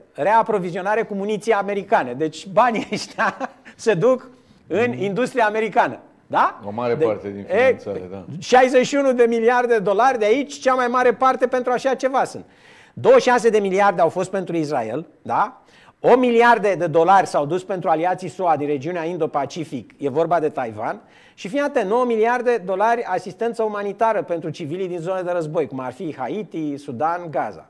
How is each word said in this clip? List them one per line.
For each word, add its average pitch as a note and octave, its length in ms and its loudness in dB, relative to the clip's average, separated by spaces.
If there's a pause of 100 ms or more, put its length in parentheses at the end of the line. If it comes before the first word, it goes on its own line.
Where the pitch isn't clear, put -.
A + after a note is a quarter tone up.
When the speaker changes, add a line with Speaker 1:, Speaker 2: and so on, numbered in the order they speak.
(140)
Speaker 1:
reaprovizionare G3+ 880 0
cu G#3 120 -8
muniții G#3 380 -2
americane. G3 600 0
Deci D#3 340 -6
banii G#3 420 0
<laughs> - 40 -10
ăștia G3 440 -4 (400)
se G#3+ 180 0
duc A#3 340 2 (380)
în A3+ 240 0
Speaker 2:
Mhm. B2+ 120 -8
Speaker 1:
industria A3 440 0
americană. G#3 520 0 (280)
Da? C#4 400 0
Speaker 2:
O G2+ 40 -8
mare A#2+ 240 -2
Speaker 1:
De-, - 100 0
Speaker 2:
parte G2+ 260 -2
din G2+ 180 -10
Speaker 1:
e, F3+ 80 -2 (100)
Speaker 2:
finanțare, G3+ 440 -2
da. F#2+ 140 -14 (140)
Speaker 1:
șaizeci B3+ 480 4
și - 80 -4
unu C#4 180 2
de B3 160 4
miliarde A#3 440 2
de A#3 60 4
dolari G#3 400 2
de G#3+ 60 0
aici, B3 340 0
cea C4 160 0
mai B3+ 120 2
mare B3 260 2
parte C4 340 2
pentru B3+ 260 -2
așa C4 220 0
ceva C4 300 0
sunt. G#2+ 200 -8 (480)
Douăzeci A#3 300 6
și - 60 0
șase A#3+ 200 4
de G#3 100 4
miliarde G3 420 2
au E3+ 80 4
fost F3+ 220 -4
pentru F3 260 -4
Israel, C#3+ 500 -4 (160)
da? D3+ 380 -2 (400)
O G3 160 6
miliarde A#3 580 4
de E3+ 120 0
dolari E3+ 400 4
s-au D3 200 -2
dus - 180 -4
pentru F#3 240 -4
aliații F3 400 -2
sua E3+ 280 0
din C#3+ 100 -4
regiunea D3+ 380 -4
Indo-Pacific, D3+ 920 -6
e C3+ 100 -4
vorba D#3+ 320 0
de D3+ 80 0
Taiwan, B2 520 -6 (340)
și - 140 -14
fii B3+ 120 -4
atent, C#4+ 280 -2
nouă A#3+ 160 2
miliarde A#3 520 0
de F#3+ 80 -6
dolari G#3+ 400 0
asistență G#3 580 -4
umanitară G#3 600 -2
pentru E3+ 280 -6
civilii F3 380 -8
din F3 100 -8
zone F#3 240 -4
de F3+ 80 -4
război, D#3+ 360 -2
cum C3 140 -10
ar B2+ 120 -8
fi E3 240 -10
Haiti, D3+ 600 -8
Sudan, D#3 540 -4
Gaza, A2 400 -6